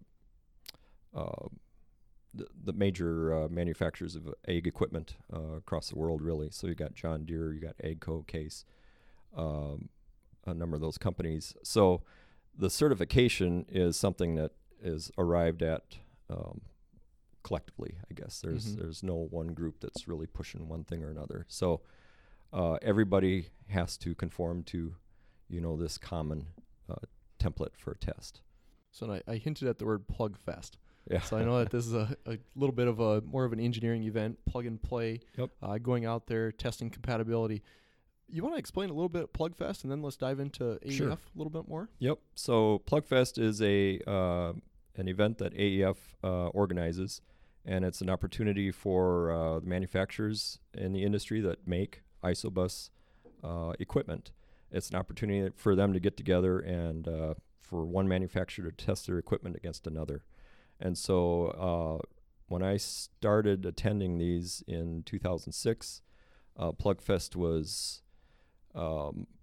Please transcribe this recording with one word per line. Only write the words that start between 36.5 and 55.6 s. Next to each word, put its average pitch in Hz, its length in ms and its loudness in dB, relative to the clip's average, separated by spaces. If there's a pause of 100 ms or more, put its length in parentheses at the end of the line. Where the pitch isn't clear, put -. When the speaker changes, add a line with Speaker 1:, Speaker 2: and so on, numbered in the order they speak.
Speaker 2:
testing 113 380 -6
compatibility. 113 760 0 (640)
You 165 160 -4
wanna 311 140 -2
explain 196 320 -4
a 160 40 -6
little 170 160 0
bit 165 220 -4
Plug 165 240 -4
Fest, - 280 -6
and 135 80 -4
then 143 100 -4
let's 143 160 -6
dive 135 240 -2
into 131 320 -2
A - 120 -8
E - 40 -4
F 139 40 -4
Speaker 1:
Sure. 139 180 0
Speaker 2:
a 160 60 -2 (180)
little 156 160 -6
bit 160 180 -8
more? 175 200 -8 (100)
Speaker 1:
Yep. 127 200 0 (160)
So 110 440 4
Plug 147 260 2
Fest 127 320 4
is 110 240 4
a, 98 440 6
uh, 87 480 2 (420)
an 92 120 -2
event 104 300 4
that - 160 -2
A 98 100 0
E 98 200 4
F, 95 140 4 (240)
uh, 90 260 2
organizes, 90 720 0 (440)
and 92 200 0
it's 90 160 -2
an 92 80 -2
opportunity 98 640 2
for, 90 600 4
uh, 82 280 2
the 82 80 -6
manufacturers 95 920 -2 (140)
in 92 200 -2
the 95 100 0
industry 104 380 0
that 92 260 -2
make 90 340 -2 (220)
Isobus, 92 640 0 (540)
uh, 85 360 -4
equipment. - 520 -2 (400)
It's - 180 -4
an - 60 -6
opportunity 98 600 0
for 101 200 4